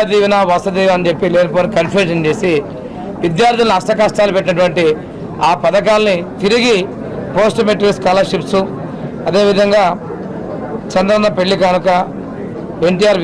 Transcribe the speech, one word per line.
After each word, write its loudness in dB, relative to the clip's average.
దీవెన, 2
వసతి 0
దీవెన 2
అని -2
చెప్పి 0
లేనిపోని 2
కన్ఫ్యూజన్ 0
చేసి 0
విద్యార్థులను 2
అష్టకష్టాలు 2
పెట్టినటువంటి 2
ఆ 4
పథకాలని 2
తిరిగి 2
పోస్ట్ 2
మెట్రిక్ 2
స్కాలర్‌షిప్స్, 0
అదేవిధంగా 4
చంద్రన్న 2
పెళ్లి 0
కానుక, 2
ఎన్టీఆర్ 2